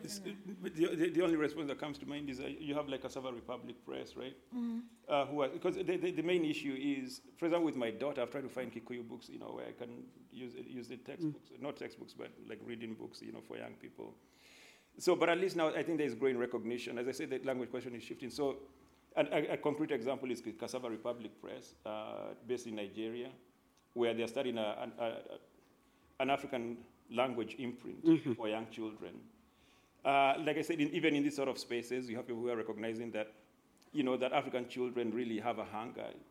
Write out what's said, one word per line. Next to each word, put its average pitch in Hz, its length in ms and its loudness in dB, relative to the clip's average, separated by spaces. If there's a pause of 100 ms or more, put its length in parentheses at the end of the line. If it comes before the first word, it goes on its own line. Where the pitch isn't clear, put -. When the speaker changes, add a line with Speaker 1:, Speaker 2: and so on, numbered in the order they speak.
Speaker 1:
it's, 202 200 -8
Speaker 2:
Yeah. 196 80 -6
Speaker 1:
it, 185 300 -10
but 160 140 -6
the, 170 180 4
the, 165 160 4
the 160 120 4
only 165 140 6
response 151 320 2
that 135 120 -2
comes 147 180 -4
to 135 80 -8
mind 147 220 -4
is, 127 100 -4
uh, 135 100 -4 (100)
you 147 160 -2
have, 147 140 2
like, 135 120 -2
Cassava 131 320 -4
Republic 117 440 -8 (100)
Press, 131 280 -6
right? 131 220 -8 (180)
Speaker 2:
Mm-hmm. 233 260 -2 (280)
Speaker 1:
Uh, 143 180 6
who 147 160 -2
are, 135 60 4
'cause 175 280 0
the, 190 60 -2 (140)
the, 175 140 0
the 156 120 0
main 175 220 4
issue 143 340 0
is, 135 440 -2 (160)
for 170 80 0
example, 170 180 6
with 147 120 2
my 117 140 2
daughter, 131 300 -2
I've 120 100 0
tried 143 120 -4
to 120 80 -6
find 127 200 -4
Kikuyu 117 380 -8
books, 117 220 -12
you - 80 -12
know, - 160 -8
where 123 140 -8
I 120 40 -10
can 120 160 -10 (440)
use, 123 200 -10 (160)
use 123 200 -10
the 127 100 -10
textbooks, 151 580 -6
Speaker 3:
Mm. 120 60 -12
Speaker 1:
not 143 160 -6
textbooks, 117 340 -10
but, 117 160 -10 (180)
like, 110 200 -10
reading 113 260 -6
books, 113 300 -12
you - 100 -10
know, 113 80 -10
for 58 160 -10
young 58 240 -8
people. 57 320 -12 (840)
So, 175 180 6
but 170 140 6
at 170 80 6
least 180 180 2
now 160 120 4
I 160 140 2
think 160 140 2
there's 139 180 2
growing 127 220 4
recognition. 120 640 0
As 123 100 0
I 127 40 -2
said, 143 180 -4
the 131 80 0
language 127 320 -2
question 123 240 -6
is 113 80 -8
shifting. - 260 -8
So, 139 280 0 (600)
an, 151 160 4
a, 160 220 4
a - 20 -2
concrete 151 360 2
example 131 380 0
is 113 120 0 (160)
Cassava 123 320 -4
Republic 113 500 -4
Press, 117 340 -12 (120)
uh, 107 480 -6 (120)
based 117 200 -2
in 110 80 -4
Nigeria, 110 560 -4 (640)
where 117 180 6
they're 113 160 2
starting 123 300 0
a, 107 240 2
an, 117 160 -6
a, 117 140 0 (1080)
an 131 60 4
African 127 480 0 (340)
language 117 480 2
imprint 117 460 -6
Speaker 3:
Mm-hmm. 151 300 8
Speaker 1:
for 110 140 -2
young 113 220 0
children. 110 440 -8 (880)
Uh, 139 300 8 (140)
like 151 100 4
I 147 60 2
said, 151 180 2
in, 147 140 6
even 151 200 6
in 143 80 6
these 143 140 4
sort 135 120 4
of 123 100 0
spaces, 120 500 -2
you 110 80 -2
have 123 100 -4
people 117 140 -2
who 120 80 0
are 120 80 2
recognizing 110 540 -2
that, 107 220 -2 (600)
you 147 100 2
know, 127 140 6
that 127 160 2
African 127 340 2
children 120 440 0
really 113 280 0
have 110 200 0
a 107 60 -2
hunger, 110 420 -6 (240)